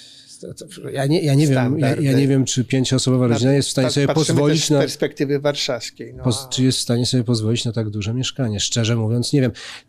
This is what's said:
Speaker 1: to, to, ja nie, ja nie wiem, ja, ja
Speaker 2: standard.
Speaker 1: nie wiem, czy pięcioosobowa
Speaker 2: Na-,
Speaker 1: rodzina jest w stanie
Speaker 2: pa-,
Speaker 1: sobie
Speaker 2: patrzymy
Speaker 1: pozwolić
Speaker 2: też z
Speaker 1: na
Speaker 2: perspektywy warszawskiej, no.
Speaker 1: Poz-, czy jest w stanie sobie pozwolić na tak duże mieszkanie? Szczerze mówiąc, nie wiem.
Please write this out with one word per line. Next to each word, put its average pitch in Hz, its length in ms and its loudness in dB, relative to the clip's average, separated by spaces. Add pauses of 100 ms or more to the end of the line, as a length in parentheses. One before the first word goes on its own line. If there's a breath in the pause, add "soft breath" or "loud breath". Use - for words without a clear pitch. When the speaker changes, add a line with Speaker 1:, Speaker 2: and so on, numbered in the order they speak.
(400 loud breath)
Speaker 1:
to, - 140 -16
to, - 360 -16
ja 135 160 -4
nie, 165 160 0
ja 143 120 2
nie 151 120 4
wiem, 131 320 2
ja, 143 100 0
ja 123 60 2
Speaker 2:
standard. 135 240 2
Speaker 1:
nie 139 100 2
wiem, 135 160 2
czy 120 200 -2
pięcioosobowa 127 640 2
Speaker 2:
Na-, 117 60 2
Speaker 1:
rodzina 120 180 2
jest 139 160 2
w - 40 -6
stanie 131 160 0
Speaker 2:
pa-, - 40 -2
Speaker 1:
sobie 139 140 2
Speaker 2:
patrzymy 147 200 2
Speaker 1:
pozwolić 147 340 2
Speaker 2:
też - 60 -2
z - 40 2
Speaker 1:
na 147 80 4
Speaker 2:
perspektywy 139 600 -2
warszawskiej, 127 760 -4
no. 127 100 -8
Speaker 1:
Poz-, 127 240 -2
czy 127 160 -2
jest 127 140 2
w - 20 -4
stanie 120 260 0
sobie 123 180 0
pozwolić 113 400 0
na 120 80 -4
tak 107 180 -4
duże 104 240 -4
mieszkanie? 120 460 -4
Szczerze 117 360 0
mówiąc, 117 360 -2
nie 147 80 4
wiem. 123 120 2 (360 loud breath)